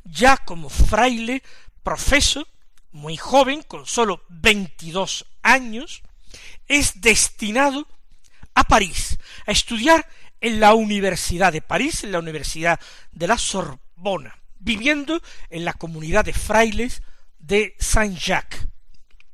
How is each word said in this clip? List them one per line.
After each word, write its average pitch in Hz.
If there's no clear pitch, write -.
ya 202
como 165
fraile 233
profeso, 269
muy 151
joven, 269
con -
solo 208
veintidós 180
años, 247
es 277
destinado 233
a 269
París, -
a 208
estudiar 254
en 220
la 214
Universidad 196
de -
París, 254
en 208
la 175
Universidad 160
de 165
la 226
Sorbona, 170
viviendo 277
en 170
la 170
comunidad 165
de -
frailes 226
de 196
Saint-Jacques. 185